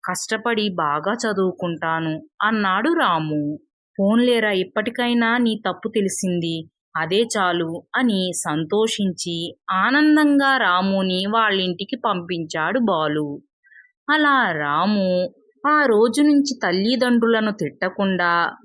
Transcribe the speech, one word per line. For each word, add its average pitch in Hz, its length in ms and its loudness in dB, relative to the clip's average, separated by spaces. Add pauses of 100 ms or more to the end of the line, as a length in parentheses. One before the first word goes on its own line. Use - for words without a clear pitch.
కష్టపడి 214 600 -4
బాగా 160 440 -2
చదువుకుంటాను" 170 1080 -2 (200)
అన్నాడు 214 500 0
రాము. 160 680 0 (420)
"పోన్లేరా, 226 500 2
ఇప్పటికైనా 233 880 0
నీ 220 300 0
తప్పు 180 200 -6
తెలిసింది, 175 800 -2 (280)
అదే 165 240 0
చాలు" 175 640 -2 (140)
అని 196 380 0
సంతోషించి 170 1200 -4 (140)
ఆనందంగా 277 840 4
రాముని 190 760 0
వాళ్ళింటికి 196 760 -2
పంపించాడు 175 760 -4
బాలు. 151 640 -2 (680)
అలా 277 420 2
రాము 180 760 0 (380)
ఆ 302 140 4
రోజు 240 400 4
నుంచి 285 400 4
తల్లిదండ్రులను 226 920 2
తిట్టకుండా, 180 1120 0